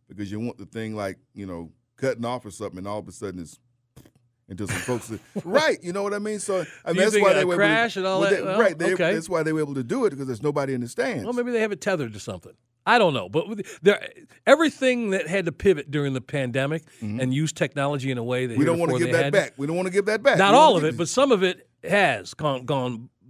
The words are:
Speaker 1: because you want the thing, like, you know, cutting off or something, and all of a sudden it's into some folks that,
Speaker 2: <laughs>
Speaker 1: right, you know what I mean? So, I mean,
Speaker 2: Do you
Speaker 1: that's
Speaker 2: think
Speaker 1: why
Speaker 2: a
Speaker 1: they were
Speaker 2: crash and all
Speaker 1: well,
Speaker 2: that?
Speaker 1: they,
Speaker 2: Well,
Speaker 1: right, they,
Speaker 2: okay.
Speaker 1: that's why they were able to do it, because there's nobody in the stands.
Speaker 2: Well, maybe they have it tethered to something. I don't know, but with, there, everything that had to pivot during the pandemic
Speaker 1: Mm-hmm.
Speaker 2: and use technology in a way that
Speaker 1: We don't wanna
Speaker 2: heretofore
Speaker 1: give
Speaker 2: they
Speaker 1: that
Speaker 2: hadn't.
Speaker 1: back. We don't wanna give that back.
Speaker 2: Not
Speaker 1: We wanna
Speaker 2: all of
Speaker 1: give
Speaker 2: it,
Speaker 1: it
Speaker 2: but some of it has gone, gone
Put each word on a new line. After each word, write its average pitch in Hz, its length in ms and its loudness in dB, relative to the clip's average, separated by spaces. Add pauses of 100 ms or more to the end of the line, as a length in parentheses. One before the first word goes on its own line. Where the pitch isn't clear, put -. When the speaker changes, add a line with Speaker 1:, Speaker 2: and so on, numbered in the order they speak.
Speaker 1:
because 101 220 -12
you 104 80 -8
want 117 200 -8
the 101 80 -16
thing, 110 280 -10
like, 98 220 -6 (180)
you 101 120 -12
know, 85 260 -12 (240)
cutting 120 300 -4
off 123 180 -6
or 107 60 -14
something, 95 280 -10
and 95 80 -10
all 104 120 -6
of 95 100 -10
a 92 40 -16
sudden 90 280 -10
it's 78 180 -16 (880)
into 98 180 -8
some 92 140 -6
folks 117 280 -6
that, 110 120 -10 (120)
Speaker 2:
<laughs> - 120 -8
Speaker 1:
right, 262 380 0
you 175 100 -8
know 202 100 -4
what 202 100 -4
I 208 60 -4
mean? 214 220 -6
So, 190 160 -4
I - 20 -2
mean, 165 80 -4
Speaker 2:
Do - 280 -8
you 185 60 2
Speaker 1:
that's 208 140 4
Speaker 2:
think 202 120 6
Speaker 1:
why 190 60 8
Speaker 2:
a - 40 4
Speaker 1:
they - 80 4
were 180 100 0
Speaker 2:
crash 208 420 2
and 190 100 -2
all 190 140 0
Speaker 1:
well, 196 100 2
Speaker 2:
that? 196 60 4
Speaker 1:
they, - 60 -2
Speaker 2:
Well, 190 180 0
Speaker 1:
right, 190 180 2
they, 170 160 0
Speaker 2:
okay. 180 200 2
Speaker 1:
that's 165 140 -4
why 165 140 0
they 156 100 0
were 156 80 2
able 143 140 -2
to 135 100 -2
do 226 200 0
it, 202 60 2
because 135 160 -6
there's 123 160 -6
nobody 143 320 0
in 123 80 -4
the 120 60 -6
stands. 233 360 -4
Speaker 2:
Well, 220 80 -4
maybe 240 200 -2
they 226 80 0
have 214 120 0
it 202 80 -6
tethered 151 320 -2
to 104 80 -14
something. 92 320 -12 (320)
I 226 140 4
don't 180 160 4
know, 95 140 -4
but 156 200 -2
with, 208 340 -10
there, 190 240 4 (400)
everything 254 640 4
that 185 180 -2
had 190 180 -2
to 165 60 -2
pivot 160 400 0
during 143 200 0
the 131 80 -4
pandemic 135 640 -4 (180)
Speaker 1:
Mm-hmm. 107 200 -4
Speaker 2:
and 127 120 0
use 147 200 0
technology 143 580 -2
in 123 80 -4
a 117 60 -6
way 127 220 -2
that 117 120 -4
Speaker 1:
We 143 60 4
don't 170 160 2
wanna 165 120 2
Speaker 2:
heretofore - 60 2
Speaker 1:
give 170 80 0
Speaker 2:
they - 60 -2 (180)
Speaker 1:
that 202 60 2
Speaker 2:
hadn't. 190 40 6 (100)
Speaker 1:
back. - 60 -18
We 139 120 -4
don't 165 80 -2
wanna 185 140 -2
give 190 160 0
that 214 160 0
back. 240 160 4
Speaker 2:
Not 196 140 6
Speaker 1:
We 233 40 8
wanna 311 100 10
Speaker 2:
all 233 100 6
of 156 60 2
Speaker 1:
give 156 80 0
Speaker 2:
it, 156 40 -4
Speaker 1:
it - 40 -6
Speaker 2:
but 165 100 -2
some 269 240 2
of 190 120 4
it 185 240 -4 (160)
has 151 500 0
gone, 135 320 -4
gone 127 420 -4 (220)